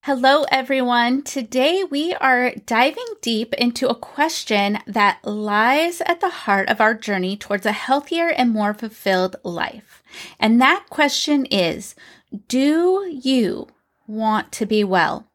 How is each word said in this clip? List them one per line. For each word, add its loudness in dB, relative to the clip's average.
Hello, 2
everyone. 0
Today, -2
we -2
are 2
diving 0
deep -4
into 0
a 0
question -2
that 2
lies 0
at 0
the 0
heart 0
of 0
our 4
journey -4
towards -6
a 0
healthier -2
and 2
more 0
fulfilled -2
life. -8
And 4
that 4
question 0
is, -2
do 2
you 0
want -2
to -4
be 2
well? 0